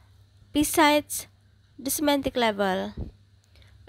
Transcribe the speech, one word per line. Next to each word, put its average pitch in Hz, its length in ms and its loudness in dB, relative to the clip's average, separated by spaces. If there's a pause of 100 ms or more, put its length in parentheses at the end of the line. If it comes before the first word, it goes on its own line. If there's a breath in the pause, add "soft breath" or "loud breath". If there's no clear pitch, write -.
(520 loud breath)
Besides 294 760 2 (500)
the 269 140 -8
semantic 285 440 0
level, 202 580 -2 (960 soft breath)